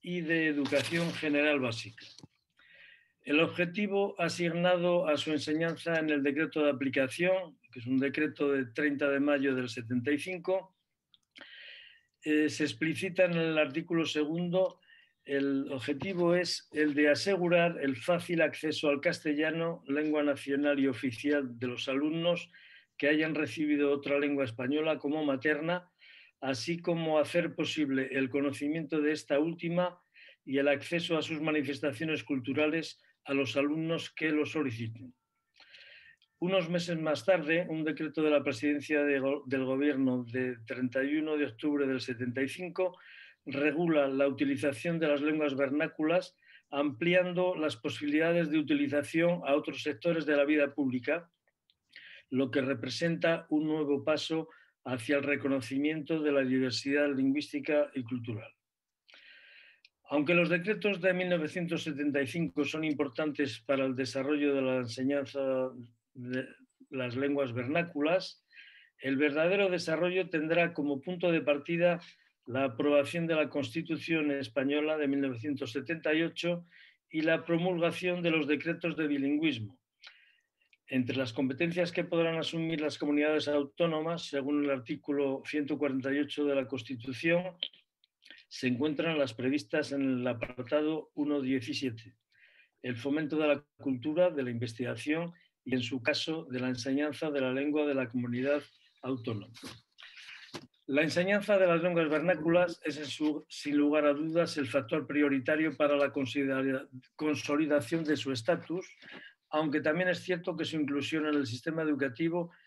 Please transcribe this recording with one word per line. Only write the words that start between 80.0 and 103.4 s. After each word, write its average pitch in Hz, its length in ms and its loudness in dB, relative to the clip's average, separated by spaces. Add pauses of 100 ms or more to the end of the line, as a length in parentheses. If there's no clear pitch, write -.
Entre 127 300 -2
las 127 160 -2
competencias 170 580 -2
que 165 140 -2
podrán 165 320 0
asumir 165 420 -2
las 147 180 -2
comunidades 147 520 2
autónomas, 156 800 0
según 143 360 0
el 143 80 0
artículo 139 760 -2
ciento 151 320 -2
cuarenta 135 360 0
y 143 60 2
ocho 147 260 -2
de 143 100 2
la 135 100 0
Constitución, 131 800 -2 (1040)
se - 200 -4
encuentran 151 520 0
las 131 140 0
previstas 143 580 -2
en 135 300 0
el 123 40 -2
apartado 139 920 -2
uno 147 260 0
diecisiete, 127 760 -4 (640)
el 127 140 -6
fomento 143 400 -2
de 156 120 2
la 143 180 2 (100)
cultura, 151 540 2
de 147 140 -2
la 123 80 -4
investigación 120 840 -4 (320)
y, 123 100 -2
en 127 60 0
su 117 200 -4
caso, 160 480 -2
de 123 120 -4
la 127 80 -2
enseñanza 135 600 -2
de 143 120 0
la 127 100 2
lengua 147 340 0
de 147 80 0
la 131 140 -2
comunidad 123 560 -2 (380)
autónoma. 117 520 -6 (1300)
La 143 180 2
enseñanza 196 540 2
de 190 100 6
las 170 160 4
lenguas 170 260 2
vernáculas 165 760 2
es, 151 100 -4
en 147 120 -8
su, 151 420 -2